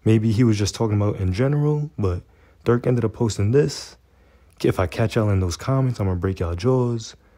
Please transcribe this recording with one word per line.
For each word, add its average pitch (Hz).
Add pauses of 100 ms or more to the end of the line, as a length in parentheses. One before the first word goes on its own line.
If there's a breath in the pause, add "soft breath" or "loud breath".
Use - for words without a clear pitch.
Maybe 110
he 104
was 113
just 101
talking 107
about 101
in 92
general, 147
but 90 (420 soft breath)
Durk 120
ended 120
up 107
posting 104
this. 143 (680 soft breath)
If 123
I 90
catch 110
y'all 107
in 98
those 87
comments, 131
I'm 101
gonna 92
break 95
y'all 85
jaws. 120 (240 soft breath)